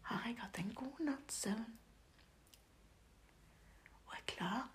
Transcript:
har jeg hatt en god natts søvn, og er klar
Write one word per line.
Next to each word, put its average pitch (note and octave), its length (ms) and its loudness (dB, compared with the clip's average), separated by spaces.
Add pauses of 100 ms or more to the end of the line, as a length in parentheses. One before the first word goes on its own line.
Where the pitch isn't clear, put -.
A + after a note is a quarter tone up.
har G3 200 2
jeg A#3 120 0
hatt G3 200 -4
en G3+ 160 2
god C4 240 -4
natts C#4+ 440 2
søvn, A3 240 4 (2500)
og - 80 -8
er - 140 -4
klar A3 460 2